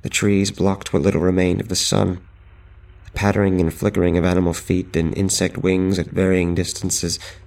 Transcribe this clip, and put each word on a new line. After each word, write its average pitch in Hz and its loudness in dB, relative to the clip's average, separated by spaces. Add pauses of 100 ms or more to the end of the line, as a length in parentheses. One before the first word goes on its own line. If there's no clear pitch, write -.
The - -8
trees 98 2
blocked 92 -2
what 78 2
little 92 2
remained 92 2
of - -6
the 92 -4
sun. 95 0 (800)
The - -20
pattering 98 2
and 82 2
flickering 90 0
of 85 2
animal 90 2
feet 90 -2
and 82 0
insect 92 0
wings 95 0
at 85 -2
varying 92 0
distances 90 -4 (280)